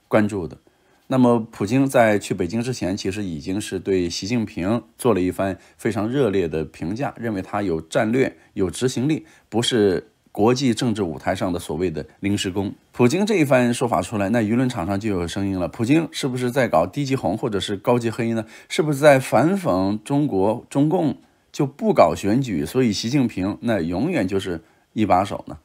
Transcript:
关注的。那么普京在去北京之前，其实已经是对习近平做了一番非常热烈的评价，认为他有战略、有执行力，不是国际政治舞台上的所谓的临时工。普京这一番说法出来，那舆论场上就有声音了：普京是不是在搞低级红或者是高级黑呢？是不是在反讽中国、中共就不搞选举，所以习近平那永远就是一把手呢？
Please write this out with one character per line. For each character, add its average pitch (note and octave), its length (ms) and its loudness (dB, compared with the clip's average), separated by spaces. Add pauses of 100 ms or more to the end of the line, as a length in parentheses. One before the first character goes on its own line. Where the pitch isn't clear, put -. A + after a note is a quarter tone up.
关 G#2+ 200 4
注 G2 200 -4
的。 - 100 -16 (480)
那 C3 140 0
么 A#2+ 200 6 (120)
普 - 120 -6
京 B2+ 220 2
在 A#2 320 4
去 - 160 -4
北 F#2 140 -2
京 A2 120 -4
之 B2 140 -4
前， F#2 240 -4
其 G2 140 -4
实 G#2 120 -4
已 E2+ 140 -6
经 F#2 240 -4
是 G2 160 -6
对 F2+ 320 0
习 E2+ 160 -6
近 A#2 180 0
平 G2+ 380 -2 (160)
做 A#2+ 160 2
了 F#2 80 0
一 F2+ 80 0
番 F#2+ 300 -4 (180)
非 A2 140 -2
常 G2+ 180 -2
热 B2+ 220 0
烈 F#2+ 160 0
的 D#2 180 -4
评 E2 300 -8
价， C3 200 -6
认 A2+ 200 -6
为 F#2+ 80 -6
他 G#2 180 -6
有 E2+ 180 -2
战 A2 320 -2
略、 B2 240 0 (180)
有 F#2 180 -2
执 C3 180 -2
行 B2 180 -2
力， D#3 200 -2 (200)
不 A2 140 -2
是 G#2 460 2 (240)
国 A#2 240 2
际 B2+ 180 2
政 A2+ 220 -2
治 G#2 80 -2
舞 D#2+ 160 -4
台 F#2 160 -2
上 F#2+ 160 -2
的 E2+ 80 -4
所 E2 160 -8
谓 F2 160 -2
的 D#2 120 -6 (180)
临 G2+ 140 0
时 G2 140 -4
工。 F#2+ 240 -4 (200)
普 B2 120 4
京 F3 200 2
这 G#3+ 100 2
一 E3 80 4
番 B2+ 300 4
说 B2+ 120 -2
法 F#2 160 0
出 A2 160 -6
来， G2 120 0
那 A#2 100 2
舆 G#2+ 160 0
论 B2+ 140 0
场 G2+ 180 -6
上 G2 100 -2
就 A2 120 -4
有 F2 180 -2
声 G2 180 -4
音 F#2+ 140 -2
了： E2+ 80 -2
普 A#2 160 -6
京 D3+ 280 2
是 - 140 -6
不 B2+ 120 -4
是 B2 120 -2
在 A#2+ 200 0
搞 - 180 4
低 C#3+ 160 -6
级 C3+ 140 0
红 F#2+ 200 -2
或 B2+ 120 -4
者 G2 100 -2
是 G2+ 160 -6
高 B2 240 0
级 A#2 100 -2
黑 A#2 220 -2
呢？ A2+ 140 -4 (240)
是 - 120 0
不 D3+ 120 0
是 C3 60 -4
在 C#3 200 8
反 C#3 380 2
讽 G#2 460 0
中 C#3+ 220 0
国、 G#2 440 0
中 C#3+ 180 2
共 D#3+ 300 0 (340)
就 D3+ 140 -2
不 G3 280 0
搞 E2+ 220 6
选 G#2+ 260 2
举， F2+ 240 -2
所 C3 160 0
以 A2+ 120 2
习 - 160 -4
近 C3 180 2
平 F#2+ 340 -4
那 A#2 200 0
永 F2+ 280 -2
远 C3+ 160 0
就 G2 140 0
是 F2+ 220 -6 (320)
一 G#2+ 120 0
把 F#2+ 200 4
手 - 220 -8
呢？ - 180 -16